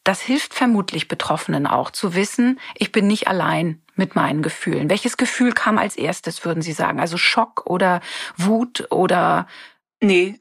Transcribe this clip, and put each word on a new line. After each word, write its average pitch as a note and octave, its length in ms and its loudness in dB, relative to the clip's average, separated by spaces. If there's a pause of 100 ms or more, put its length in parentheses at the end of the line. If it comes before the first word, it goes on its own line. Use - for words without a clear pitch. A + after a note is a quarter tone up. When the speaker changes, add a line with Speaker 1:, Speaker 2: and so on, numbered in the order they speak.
Speaker 1:
das F#3+ 160 0
hilft - 340 -2
vermutlich G3+ 540 0
Betroffenen - 580 -2
auch, B2+ 240 0
zu F#3 240 -4
wissen, A#3+ 460 2 (160)
ich - 160 -4
bin G3+ 160 4
nicht G#3+ 220 0
allein D#3+ 520 0 (140)
mit F#3+ 200 0
meinen D3+ 280 0
Gefühlen. D#3 460 -2
Welches G#3 260 0
Gefühl B3 380 2
kam G#3+ 240 2
als G3+ 180 -2
erstes, - 480 -6
würden E3 180 -2
Sie D#3 120 -6
sagen? E3 260 -2
Also E3 180 -2
Schock - 480 0
oder F3+ 360 2 (340)
Wut A3+ 560 0
oder F3+ 560 2 (520)
Speaker 2:
Nee, F#3+ 420 4